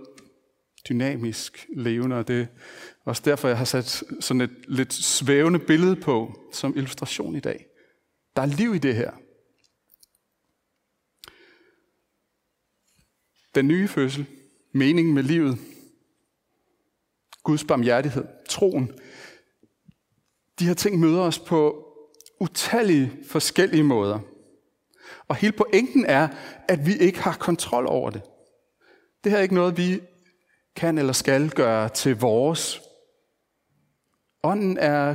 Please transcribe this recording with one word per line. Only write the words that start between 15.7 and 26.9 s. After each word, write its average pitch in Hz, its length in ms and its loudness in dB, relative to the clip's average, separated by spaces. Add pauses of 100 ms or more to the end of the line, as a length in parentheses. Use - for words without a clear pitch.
Guds 147 200 0
barmhjertighed, 127 640 0 (240)
troen, 147 500 -2 (1600)
de 175 60 0
her 175 80 2
ting 196 260 0
møder 165 220 4
os 165 180 0
på 151 500 0 (500)
utallige 170 720 0 (160)
forskellige 160 560 0
måder. 107 360 2 (1080)
Og - 80 -4
hele 208 180 2
pointen 214 520 2
er, 147 240 4 (380)
at 156 180 0
vi 196 120 2